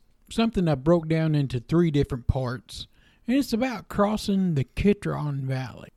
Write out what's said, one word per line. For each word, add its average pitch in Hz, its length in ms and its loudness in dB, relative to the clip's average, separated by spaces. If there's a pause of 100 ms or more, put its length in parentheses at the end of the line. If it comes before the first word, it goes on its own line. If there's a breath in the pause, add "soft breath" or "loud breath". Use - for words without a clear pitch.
(300)
something 220 400 0
I 147 60 2
broke 160 340 2
down 160 260 2
into 135 240 0
three 165 320 2
different 139 360 0
parts, - 600 -4 (400 soft breath)
and 240 80 2
it's 277 160 0
about 226 380 -2
crossing 202 680 0
the 135 80 0
Kidron 147 840 -2
Valley. 131 520 -8